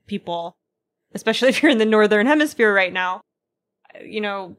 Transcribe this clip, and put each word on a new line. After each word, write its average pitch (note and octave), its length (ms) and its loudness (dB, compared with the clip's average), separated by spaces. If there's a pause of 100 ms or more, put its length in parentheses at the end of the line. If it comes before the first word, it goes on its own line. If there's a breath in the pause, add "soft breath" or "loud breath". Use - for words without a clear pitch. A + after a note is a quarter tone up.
people, E3+ 480 -10 (580)
especially A3+ 360 0
<laughs> - 0 -
if - 120 0
you're D#4 100 4
in A#3 60 2
the A3 80 2
Northern G#3+ 400 2
Hemisphere C#4+ 480 2
right F#3 180 2
now. F#3 300 -6 (840)
You G#3+ 180 -10
know, G3 380 -8